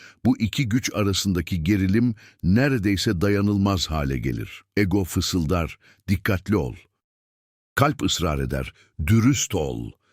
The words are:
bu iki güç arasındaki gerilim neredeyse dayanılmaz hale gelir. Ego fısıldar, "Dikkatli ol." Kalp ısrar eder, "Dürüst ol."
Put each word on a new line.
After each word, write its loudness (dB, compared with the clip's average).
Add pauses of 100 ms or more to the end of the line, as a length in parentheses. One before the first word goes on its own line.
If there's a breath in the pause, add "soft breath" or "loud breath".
(240 loud breath)
bu 2
iki -2
güç -2
arasındaki 0
gerilim 2 (280 loud breath)
neredeyse 2
dayanılmaz 2
hale -2
gelir. -6 (140)
Ego 2
fısıldar, -2 (300 soft breath)
"Dikkatli 0
ol." -2 (1000)
Kalp 0
ısrar -2
eder, -6 (320 soft breath)
"Dürüst 2
ol." -4 (200)